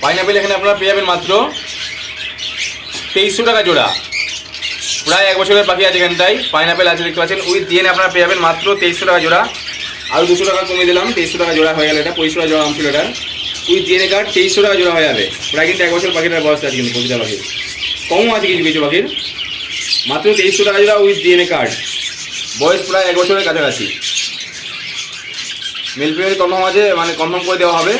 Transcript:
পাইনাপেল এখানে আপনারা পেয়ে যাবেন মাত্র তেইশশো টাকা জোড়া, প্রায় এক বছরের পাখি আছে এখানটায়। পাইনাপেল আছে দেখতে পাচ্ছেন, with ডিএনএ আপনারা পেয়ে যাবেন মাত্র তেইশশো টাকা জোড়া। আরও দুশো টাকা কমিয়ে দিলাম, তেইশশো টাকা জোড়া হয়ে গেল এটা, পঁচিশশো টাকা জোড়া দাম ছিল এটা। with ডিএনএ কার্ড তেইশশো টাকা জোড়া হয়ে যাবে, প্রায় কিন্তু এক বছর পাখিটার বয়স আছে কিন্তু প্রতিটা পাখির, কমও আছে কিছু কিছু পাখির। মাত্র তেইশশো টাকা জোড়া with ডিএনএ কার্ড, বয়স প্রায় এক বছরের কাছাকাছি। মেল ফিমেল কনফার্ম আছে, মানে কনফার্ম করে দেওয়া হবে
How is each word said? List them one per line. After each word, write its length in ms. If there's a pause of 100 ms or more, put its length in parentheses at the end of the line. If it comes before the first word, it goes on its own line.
পাইনাপেল 360
এখানে 180
আপনারা 200
পেয়ে 120
যাবেন 220
মাত্র 180 (1800)
তেইশশো 340
টাকা 200
জোড়া, 180 (1200)
প্রায় 240
এক 100
বছরের 300
পাখি 180
আছে 120
এখানটায়। 360 (180)
পাইনাপেল 380
আছে 140
দেখতে 140
পাচ্ছেন, 200 (100)
with 200
ডিএনএ 240
আপনারা 200
পেয়ে 100
যাবেন 240
মাত্র 180 (140)
তেইশশো 300
টাকা 140
জোড়া। 180 (720)
আরও 160
দুশো 200
টাকা 180
কমিয়ে 220
দিলাম, 160 (100)
তেইশশো 260
টাকা 160
জোড়া 180
হয়ে 120
গেল 140
এটা, 160
পঁচিশশো 200
টাকা 120
জোড়া 140
দাম 120
ছিল 160
এটা। 100 (680)
with 200
ডিএনএ 240
কার্ড 140 (100)
তেইশশো 280
টাকা 160
জোড়া 160
হয়ে 120
যাবে, 160 (280)
প্রায় 160
কিন্তু 180
এক 80
বছর 220
পাখিটার 300
বয়স 200
আছে 120
কিন্তু 160
প্রতিটা 280
পাখির, 180 (680)
কমও 260
আছে 140
কিছু 180
কিছু 160
পাখির। 200 (1040)
মাত্র 160 (120)
তেইশশো 300
টাকা 140
জোড়া 220
with 200
ডিএনএ 280
কার্ড, 180 (920)
বয়স 280
প্রায় 220
এক 100
বছরের 280
কাছাকাছি। 360 (2250)
মেল 180
ফিমেল 240
কনফার্ম 300
আছে, 120 (180)
মানে 200
কনফার্ম 280
করে 140
দেওয়া 160
হবে 220